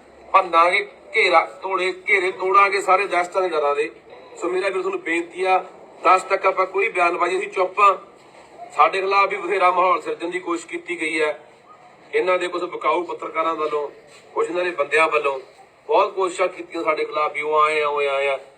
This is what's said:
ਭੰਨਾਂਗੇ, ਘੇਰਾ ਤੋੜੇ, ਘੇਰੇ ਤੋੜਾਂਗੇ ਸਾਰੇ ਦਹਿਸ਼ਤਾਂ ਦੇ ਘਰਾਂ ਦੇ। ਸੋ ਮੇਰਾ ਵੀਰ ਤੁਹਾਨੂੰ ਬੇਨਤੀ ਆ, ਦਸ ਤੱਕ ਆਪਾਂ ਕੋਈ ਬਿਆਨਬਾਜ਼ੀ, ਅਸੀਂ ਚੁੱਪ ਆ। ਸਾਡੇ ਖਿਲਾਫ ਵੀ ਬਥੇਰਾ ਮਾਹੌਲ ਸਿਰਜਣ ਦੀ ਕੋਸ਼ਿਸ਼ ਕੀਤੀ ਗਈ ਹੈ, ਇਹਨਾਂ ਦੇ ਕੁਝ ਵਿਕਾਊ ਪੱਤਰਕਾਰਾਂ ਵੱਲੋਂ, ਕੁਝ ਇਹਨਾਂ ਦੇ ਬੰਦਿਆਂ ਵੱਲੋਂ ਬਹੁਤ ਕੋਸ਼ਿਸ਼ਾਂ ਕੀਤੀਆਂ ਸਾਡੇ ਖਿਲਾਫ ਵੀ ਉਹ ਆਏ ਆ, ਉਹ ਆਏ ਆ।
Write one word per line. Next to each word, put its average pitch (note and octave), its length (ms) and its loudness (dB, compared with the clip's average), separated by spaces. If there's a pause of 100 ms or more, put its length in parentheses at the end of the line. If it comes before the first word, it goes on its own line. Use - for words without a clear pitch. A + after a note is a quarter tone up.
(320)
ਭੰਨਾਂਗੇ, F3+ 560 4 (280)
ਘੇਰਾ F#3+ 280 4 (180)
ਤੋੜੇ, F#3 320 -2 (140)
ਘੇਰੇ F#3+ 220 2
ਤੋੜਾਂਗੇ G3 500 4
ਸਾਰੇ F#3 260 2
ਦਹਿਸ਼ਤਾਂ F3+ 360 -2
ਦੇ F#3 60 0
ਘਰਾਂ D3 280 0
ਦੇ। D#3 140 -2 (500)
ਸੋ E3+ 80 -4
ਮੇਰਾ F#3 200 -2
ਵੀਰ F#3 140 -4
ਤੁਹਾਨੂੰ F#3 180 -4
ਬੇਨਤੀ E3+ 440 -4
ਆ, F#3 200 2 (400)
ਦਸ F#3 180 6
ਤੱਕ G3 240 -2
ਆਪਾਂ F#3 200 2
ਕੋਈ G3 220 -2
ਬਿਆਨਬਾਜ਼ੀ, F3 500 0
ਅਸੀਂ G3+ 100 -6
ਚੁੱਪ F#3+ 320 -2
ਆ। G3 180 6 (800)
ਸਾਡੇ E3 240 4
ਖਿਲਾਫ G3 300 2
ਵੀ G3+ 60 -6
ਬਥੇਰਾ F3+ 340 2
ਮਾਹੌਲ F3 320 2
ਸਿਰਜਣ D#3 260 -6
ਦੀ F3 100 -4
ਕੋਸ਼ਿਸ਼ E3+ 280 -6
ਕੀਤੀ E3+ 340 -8
ਗਈ D#3+ 200 -4
ਹੈ, D3+ 300 -4 (640)
ਇਹਨਾਂ F3+ 240 2
ਦੇ F3+ 100 -4
ਕੁਝ F3 140 -6
ਵਿਕਾਊ F3 400 -2
ਪੱਤਰਕਾਰਾਂ D#3+ 520 -4
ਵੱਲੋਂ, D3 360 -4 (440)
ਕੁਝ D3+ 140 -2
ਇਹਨਾਂ F3+ 160 -2
ਦੇ F3 60 -2
ਬੰਦਿਆਂ D#3 380 0
ਵੱਲੋਂ C#3+ 320 -2 (460)
ਬਹੁਤ F3 260 2
ਕੋਸ਼ਿਸ਼ਾਂ F#3 360 -2
ਕੀਤੀਆਂ E3+ 360 -8
ਸਾਡੇ D#3 200 0
ਖਿਲਾਫ D3+ 280 -4
ਵੀ D3 80 -8
ਉਹ D3+ 200 0
ਆਏ D3+ 200 2
ਆ, D3 80 0
ਉਹ D3 100 -2
ਆਏ C#3 300 0
ਆ। C3+ 100 -2 (200)